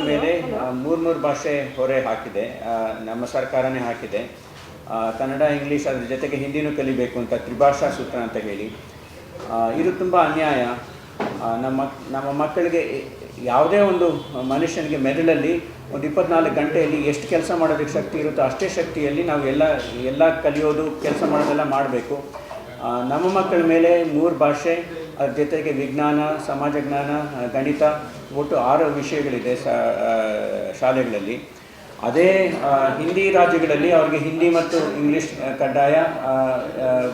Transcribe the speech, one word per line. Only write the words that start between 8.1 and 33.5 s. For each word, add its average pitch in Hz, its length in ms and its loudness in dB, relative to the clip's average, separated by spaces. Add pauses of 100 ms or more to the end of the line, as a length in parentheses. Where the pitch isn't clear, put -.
ಅಂತ 117 180 -6
ಹೇಳಿ. 104 400 -8 (760)
ಆ, 113 200 0
ಇದು 165 220 0
ತುಂಬ 180 300 2
ಅನ್ಯಾಯ. 151 420 2 (800)
ಆ, 117 180 -2
ನಮ್ಮ, 131 220 -2 (280)
ನಮ್ಮ 135 220 -4
ಮಕ್ಕಳಿಗೆ 156 720 0 (380)
ಯಾವುದೇ 147 360 4
ಒಂದು 175 540 2 (100)
ಮನುಷ್ಯನಿಗೆ 147 540 -2
ಮೆದುಳಲ್ಲಿ 151 680 2 (280)
ಒಂದು 143 140 -6
ಇಪ್ಪತ್ನಾಲ್ಕು 160 480 2
ಗಂಟೆಯಲ್ಲಿ 151 480 2
ಎಷ್ಟು 143 260 -2
ಕೆಲಸ 165 220 0
ಮಾಡೋದಕ್ಕೆ 156 440 0
ಶಕ್ತಿ 156 240 -4
ಇರುತ್ತೋ 147 240 0
ಅಷ್ಟೇ 180 260 0
ಶಕ್ತಿಯಲ್ಲಿ 160 560 -2
ನಾವು 147 220 0
ಎಲ್ಲ, 151 280 4 (300)
ಎಲ್ಲ 160 360 2
ಕಲಿಯೋದು, 151 640 0
ಕೆಲಸ 147 280 -2
ಮಾಡೋದೆಲ್ಲ 147 320 2
ಮಾಡಬೇಕು. 135 600 -2 (580)
ಆ, 123 260 -2
ನಮ್ಮ 170 240 0
ಮಕ್ಕಳ 180 300 2
ಮೇಲೆ 165 420 6
ಮೂರು 160 300 2
ಭಾಷೆ, 151 500 2 (340)
ಅದ್ರ 139 240 0
ಜೊತೆಗೆ 151 300 0
ವಿಜ್ಞಾನ, 143 480 0 (260)
ಸಮಾಜ 147 300 -2
ಜ್ಞಾನ, 143 680 -2
ಆ, - 20 -4
ಗಣಿತ, 135 360 0 (540)
ಒಟ್ಟು 147 200 0
ಆರು 135 280 4
ವಿಷಯಗಳಿದೆ 135 720 -2
ಸ-, - 120 -4
ಆ, 113 540 2 (580)
ಶಾಲೆಗಳಲ್ಲಿ. 120 760 -2 (460)
ಅದೇ, 175 500 4 (120)
ಆ, 135 340 2
ಹಿಂದಿ 185 320 0
ರಾಜ್ಯಗಳಲ್ಲಿ 165 600 4